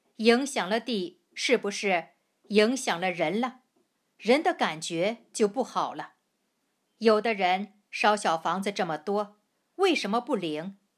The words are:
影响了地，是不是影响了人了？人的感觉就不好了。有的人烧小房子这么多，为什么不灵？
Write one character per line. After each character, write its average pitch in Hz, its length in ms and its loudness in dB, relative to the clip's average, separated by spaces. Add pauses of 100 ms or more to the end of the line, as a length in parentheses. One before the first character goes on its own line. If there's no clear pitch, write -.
(180)
影 233 280 4
响 208 220 -4
了 220 120 0
地， 208 420 -6 (120)
是 - 240 2
不 202 120 -2
是 190 400 -2 (400)
影 214 260 4
响 190 240 -2
了 185 120 -2
人 170 280 -2
了？ 247 200 -4 (580)
人 254 240 2
的 349 100 0
感 180 300 -4
觉 180 500 -4
就 214 160 0
不 233 160 -2
好 147 300 -4
了。 151 200 -14 (840)
有 214 240 4
的 226 140 0
人 190 380 0 (180)
烧 214 240 2
小 196 200 0
房 175 280 -2
子 202 80 -2
这 202 120 -2
么 160 140 -4
多， 202 400 -4 (380)
为 370 180 2
什 214 160 -2
么 226 100 2
不 240 160 -4
灵？ 170 440 -4 (180)